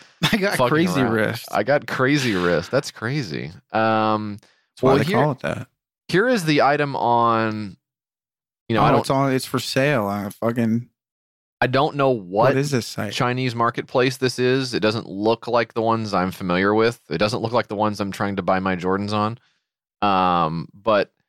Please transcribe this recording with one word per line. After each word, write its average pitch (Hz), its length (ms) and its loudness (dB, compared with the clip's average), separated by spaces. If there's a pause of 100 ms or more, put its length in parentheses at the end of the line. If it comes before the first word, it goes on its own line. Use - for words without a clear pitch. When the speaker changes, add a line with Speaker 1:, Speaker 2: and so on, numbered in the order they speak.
Speaker 1:
<laughs> - 300 -6
I - 60 2
got 196 200 -2
Speaker 2:
fucking 127 120 4
Speaker 1:
Crazy 165 320 2
Speaker 2:
around. 117 120 0
Speaker 1:
Wrist. 110 380 -2
Speaker 2:
I 104 120 0
got 135 220 0
Crazy 131 480 0
Wrist. 87 380 0
That's 135 200 -2
crazy. 90 600 -8 (200)
Um, 107 680 0
Speaker 1:
That's - 400 -20
why - 100 4
Speaker 2:
well, 135 60 4
Speaker 1:
they - 60 0
Speaker 2:
here, 165 180 0
Speaker 1:
call 151 120 2
it - 80 -10
that. 101 260 -6 (400)
Speaker 2:
here 196 200 2
is 226 180 2
the 147 180 4
item 143 320 2
on, 113 840 2 (880)
you 113 80 0
know, 107 60 2
Speaker 1:
Oh, - 40 4
Speaker 2:
I 120 60 4
don't 135 100 4
Speaker 1:
it's - 100 -4
on, 135 220 2
it's 127 120 -2
for 131 140 -4
sale 135 460 0
on 101 260 -4
fucking 117 580 -2 (720)
Speaker 2:
I 127 60 2
don't 135 280 0
know 139 140 2
what 107 400 2
Speaker 1:
What 135 80 2
is 143 140 -2
this 120 160 -2
site? 104 260 -8
Speaker 2:
Chinese 123 420 -2
marketplace 127 640 0
this 127 220 -2
is. 127 340 0
It 87 80 -2
doesn't 107 260 0
look 104 400 -2
like 117 260 0
the 117 80 -2
ones 113 320 0
I'm 92 180 0
familiar 95 420 0
with. 113 260 2 (100)
It 82 100 -4
doesn't 104 220 -2
look 113 120 -4
like 113 140 0
the 107 80 -10
ones 104 260 -2
I'm 98 100 -4
trying 101 260 -4
to 95 40 -2
buy 92 180 0
my 95 160 -2
Jordans 95 380 -2
on. 107 240 -2 (640)
Um, 90 720 0
but 101 400 0 (160)